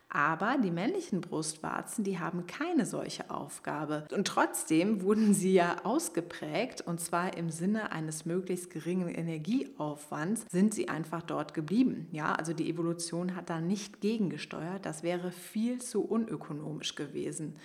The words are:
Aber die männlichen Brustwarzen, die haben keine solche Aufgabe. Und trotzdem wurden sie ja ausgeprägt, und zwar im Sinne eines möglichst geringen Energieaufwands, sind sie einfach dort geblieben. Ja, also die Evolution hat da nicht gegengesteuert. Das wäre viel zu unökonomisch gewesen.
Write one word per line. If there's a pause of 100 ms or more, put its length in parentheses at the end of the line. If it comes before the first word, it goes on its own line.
(140)
Aber
die
männlichen
Brustwarzen,
die
haben
keine
solche
Aufgabe.
Und
trotzdem
wurden
sie
ja
ausgeprägt,
und
zwar
im
Sinne
eines
möglichst
geringen
Energieaufwands,
sind
sie
einfach
dort
geblieben.
Ja,
also
die
Evolution
hat
da
nicht
gegengesteuert.
Das
wäre
viel
zu
unökonomisch
gewesen.